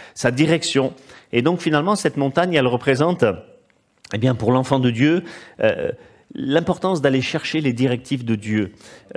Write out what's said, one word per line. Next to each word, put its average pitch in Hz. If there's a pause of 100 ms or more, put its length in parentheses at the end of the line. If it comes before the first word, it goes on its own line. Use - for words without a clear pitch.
(140)
sa -
direction. 135 (400)
Et 120
donc, 170
finalement, 156
cette 151
montagne, 165
elle 131
représente, 135 (880)
eh 104
bien, 123
pour 107
l'enfant 131
de 127
Dieu, 151 (400)
euh, - (440)
l'importance 170
d'aller 135
chercher -
les 135
directives 123
de 113
Dieu, 107 (440)